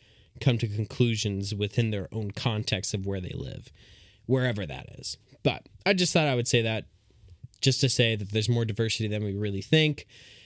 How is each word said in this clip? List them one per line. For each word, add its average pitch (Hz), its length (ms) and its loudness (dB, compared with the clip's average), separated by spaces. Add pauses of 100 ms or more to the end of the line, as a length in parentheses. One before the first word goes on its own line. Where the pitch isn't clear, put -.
(400)
come 120 180 2
to 113 80 -2
conclusions 104 880 0
within 104 360 0
their 101 220 -4
own 107 180 -4
context 107 640 -2
of 95 120 -4
where 98 140 -4
they 90 140 -8
live, - 360 -10 (560)
wherever 123 400 0
that 65 220 -10 (100)
is. - 200 -10 (240)
But - 260 -2 (180)
I 202 80 6
just 180 180 0
thought 156 160 4
I 135 60 2
would 120 140 0
say 120 140 6
that 110 240 -2 (760)
just 131 220 2
to 131 60 4
say 113 280 4
that 101 160 -6
there's 107 160 2
more 117 160 2
diversity 110 440 -2
than 104 140 -2
we 104 120 -2
really 101 280 -2
think, 156 440 2 (400)